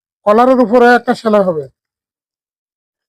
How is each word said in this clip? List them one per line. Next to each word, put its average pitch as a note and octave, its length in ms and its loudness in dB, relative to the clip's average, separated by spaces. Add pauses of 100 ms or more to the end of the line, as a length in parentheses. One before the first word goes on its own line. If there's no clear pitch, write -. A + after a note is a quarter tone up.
(260)
কলারের A#3+ 380 2
উপরে A#3+ 220 2 (120)
একটা A#3+ 160 -6
সেলাই G#3 340 -2
হবে, D#3 160 -6 (1400)